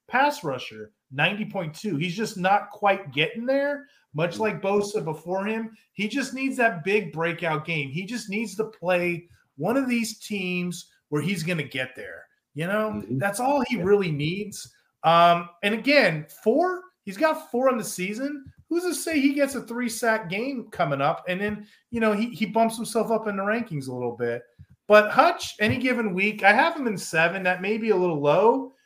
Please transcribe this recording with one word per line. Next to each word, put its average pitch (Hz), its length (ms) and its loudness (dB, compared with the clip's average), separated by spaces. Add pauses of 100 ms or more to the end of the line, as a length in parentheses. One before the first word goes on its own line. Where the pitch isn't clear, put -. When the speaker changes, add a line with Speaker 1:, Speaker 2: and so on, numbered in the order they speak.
Speaker 1:
pass 277 360 2
rusher, 120 480 -8 (200)
ninety 180 340 0
point 170 280 -6
two. 196 240 -4
He's 170 180 -4
just 214 220 -6
not 196 340 2
quite 190 420 0
getting 233 320 -2
there, 277 420 -2 (260)
much 165 200 -2
Speaker 2:
Mm-hmm. 208 80 -6
Speaker 1:
like 202 200 -2
Bosa 202 420 0
before 175 420 -6
him. 220 320 -6 (160)
He 202 140 -4
just 269 260 -4
needs 269 240 -4
that 196 260 2
big 190 300 0
breakout 160 520 -2
game. 151 240 -4
He 165 160 -6
just 220 240 -8
needs 208 260 -6
to 220 100 -4
play 175 600 -2 (280)
one 185 220 0
of 277 100 0
these 233 320 -2
teams 180 720 -6 (200)
where 147 120 -2
he's 170 220 -2
gonna 160 200 -2
get 127 320 -8
there. 92 300 -16 (280)
You 156 140 -4
know, 208 360 -2
Speaker 2:
Mm-hmm. 131 140 -4
Speaker 1:
that's 196 220 -2
all 269 280 2
he 247 100 -2
Speaker 2:
Yeah. 170 60 -2
Speaker 1:
really 196 280 4
needs. 175 600 -4 (320)
Um, 170 460 6 (140)
and 202 100 2
again, 220 520 4 (180)
four, 359 380 2 (220)
he's 196 140 -10
got 311 340 0
four 262 180 2
in 247 80 2
the 214 60 -4
season. 262 640 -6 (240)
Who's 339 140 0
to 359 120 -2
say 320 240 -2
he 277 140 4
gets 277 200 0
a 247 80 -6
three 240 280 -4
sack 220 400 0
game 233 420 -6
coming 143 300 0
up? 147 260 0
And 180 120 -2
then, 208 280 -6 (240)
you 233 80 -4
know, 220 140 4
he, 220 160 -2
he 226 160 -4
bumps 226 320 2
himself 220 340 -2
up 220 160 0
in 202 80 -2
the 196 80 -2
rankings 202 460 -4
a 127 40 -8
little 123 220 -4
bit. 120 280 -2 (440)
But 208 240 8
Hutch, - 480 2
any 233 180 2
given 240 360 0
week, 208 300 0
I 202 100 8
have 320 220 2
him 277 120 -4
in 202 100 -2
seven. 190 460 0
That 180 180 0
may 202 160 0
be 220 120 0
a 202 60 4
little 175 240 2
low, 202 540 4 (120)